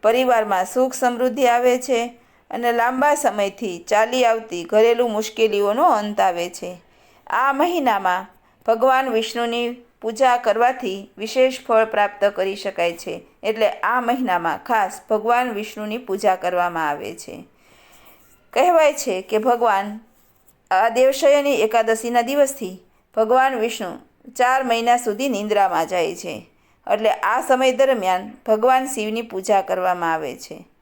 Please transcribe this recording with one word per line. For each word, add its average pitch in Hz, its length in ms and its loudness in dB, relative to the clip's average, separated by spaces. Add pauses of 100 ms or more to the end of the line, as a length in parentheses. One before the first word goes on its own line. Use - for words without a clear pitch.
પરિવારમાં 220 600 2
સુખ 254 280 0
સમૃદ્ધિ 247 540 0
આવે 247 300 2
છે 240 360 -2 (380)
અને 240 200 -2
લાંબા 254 440 2
સમયથી 202 720 -4
ચાલી 233 380 2
આવતી 220 380 -2
ઘરેલું 233 480 2
મુશ્કેલીઓનો 214 720 0
અંત 208 380 0
આવે 175 280 0
છે. 180 280 -14 (500)
આ 269 260 0
મહિનામાં 233 760 0 (400)
ભગવાન 262 420 2
વિષ્ણુની 233 640 -2 (260)
પૂજા 240 360 2
કરવાથી 226 800 0
વિશેષ 254 500 0
ફળ 220 180 4
પ્રાપ્ત 208 400 -2
કરી 196 300 -2
શકાય 185 380 -4
છે. 170 280 -10 (220)
એટલે 214 260 0
આ 240 320 -2
મહિનામાં 208 600 -2
ખાસ 214 460 -2
ભગવાન 240 420 0
વિષ્ણુની 214 460 -8
પૂજા 208 380 0
કરવામાં 175 540 -2
આવે 147 260 -8
છે. - 280 -16 (1120)
કહેવાય 320 400 4
છે 196 280 -4
કે 214 160 -4
ભગવાન 214 640 0 (720)
આ 202 180 4
દેવશયની 277 680 4
એકાદશીના 226 680 0
દિવસથી 262 580 -2 (360)
ભગવાન 254 400 2
વિષ્ણુ 220 420 -6 (340)
ચાર 254 320 2
મહિના 240 340 2
સુધી 247 320 -2
નિંદ્રામાં 202 580 0
જાય 170 280 -2
છે. 165 300 -12 (480)
એટલે 214 180 0
આ 233 300 -2
સમય 262 300 2
દરમિયાન 214 600 -2 (160)
ભગવાન 254 380 2
શિવની 226 360 -6
પૂજા 196 400 0
કરવામાં 180 520 -2
આવે 156 220 -6
છે. 160 300 -18 (160)